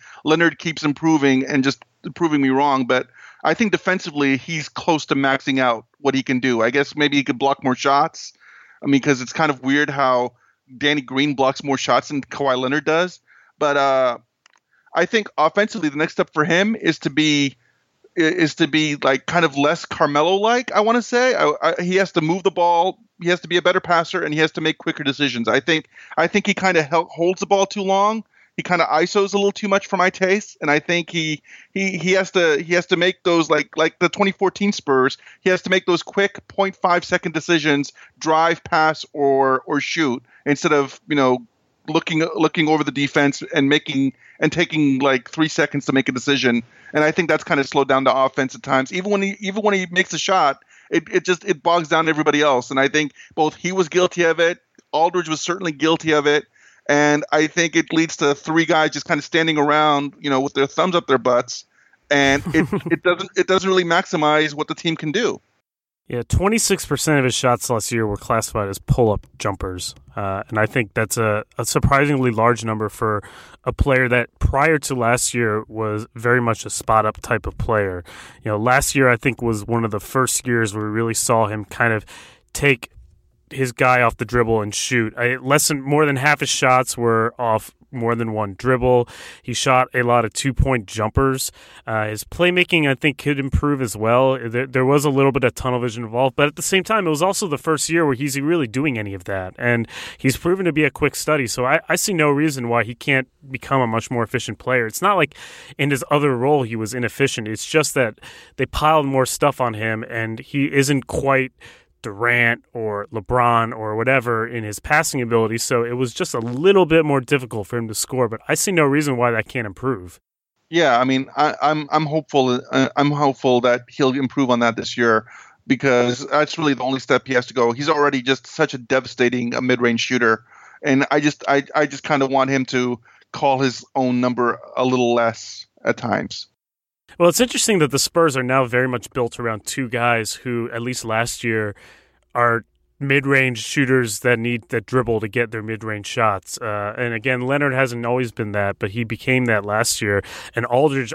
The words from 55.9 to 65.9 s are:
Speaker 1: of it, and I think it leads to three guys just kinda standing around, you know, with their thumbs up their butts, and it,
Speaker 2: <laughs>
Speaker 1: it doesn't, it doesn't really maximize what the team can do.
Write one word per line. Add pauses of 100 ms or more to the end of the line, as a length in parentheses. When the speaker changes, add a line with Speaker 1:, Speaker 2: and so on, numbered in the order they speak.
Speaker 1:
of
it, (420)
and
I
think
it
leads
to
three
guys
just
kinda
standing
around,
you
know,
with
their
thumbs
up
their
butts, (440)
and
it,
Speaker 2:
<laughs>
Speaker 1:
it
doesn't,
it
doesn't
really
maximize
what
the
team
can
do. (680)